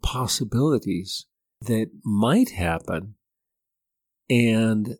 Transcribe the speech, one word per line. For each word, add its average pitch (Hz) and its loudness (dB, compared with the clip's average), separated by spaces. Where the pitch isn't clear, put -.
possibilities 117 -2
that 110 -2
might 120 2
happen 90 -4
and 113 2